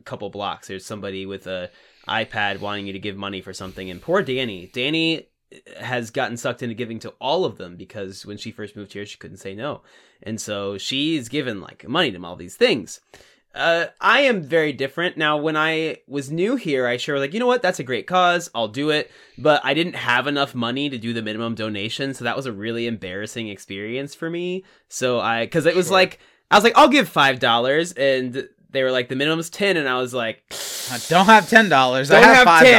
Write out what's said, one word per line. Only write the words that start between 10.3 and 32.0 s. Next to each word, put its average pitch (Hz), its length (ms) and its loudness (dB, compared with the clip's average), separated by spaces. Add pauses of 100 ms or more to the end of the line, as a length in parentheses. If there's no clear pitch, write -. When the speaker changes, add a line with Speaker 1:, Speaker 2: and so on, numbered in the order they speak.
Speaker 1:
so 101 380 -6
she's 139 520 -4
given, 127 320 -6
like, - 260 -18
money 143 240 -2
to 87 140 -14
all 87 120 -12
these 90 180 -18
things. 170 460 0 (520)
Uh, 165 340 0 (120)
I 233 220 4
am 233 220 2
very 151 280 0
different. 135 460 -4
Now, 151 200 2
when 156 200 -2
I 160 400 -2 (100)
was 135 240 -8
new 185 260 0
here, 139 280 -2
I 123 120 0
sure 143 180 -4
was 139 60 -2
like, 139 120 -6
"You 214 60 -4
know 247 80 0
what? 247 160 2
That's 180 160 -2
a 151 40 -8
great 120 220 -6
cause. 175 480 0
I'll 117 140 -2
do 139 240 -2
it." 151 180 -2 (280)
But 143 260 4
I 139 100 0
didn't 170 220 -2
have 123 320 0
enough 143 260 -2
money 127 380 -4
to 131 80 -10
do 117 120 -6
the 117 120 -6
minimum 110 320 -6
donation, 110 580 -6
so 123 100 -12
that 117 120 -4
was 131 100 -6
a 127 60 -6
really 113 340 -6
embarrassing 104 640 -8
experience 107 680 -10
for 165 160 -10
me. 180 340 -8 (260)
So 123 300 -2
I, 117 280 -2
'cause 151 180 -2
it 165 100 4
was 180 120 2
Speaker 2:
Sure. 180 60 0
Speaker 1:
like, 185 260 2 (320)
I - 40 6
was 208 80 8
like, 233 140 6
"I'll 302 120 10
give 254 200 4
five 135 300 2
dollars," 127 540 2
and 131 540 0 (220)
they 135 140 0
were 127 80 2
like, 127 180 -2
"The 131 60 -6
minimum's 160 340 -2
ten," 202 260 0
and 143 140 0
I 127 80 0
was 127 160 -4
like, 113 300 -4 (480)
Speaker 2:
"I 120 80 -6 (100)
don't 190 160 6
have 208 240 8
ten 220 180 6
dollars. 131 440 2